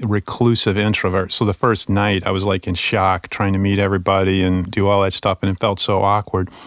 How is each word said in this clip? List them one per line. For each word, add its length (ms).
reclusive 760
introvert. 540
So 140
the 100
first 340
night 380
I 20
was, 140
like, 240
in 80
shock, 540
trying 240
to 60
meet 200
everybody 640
and 260
do 180
all 140
that 120
stuff, 280
and 80
it 100
felt 200
so 240
awkward. 460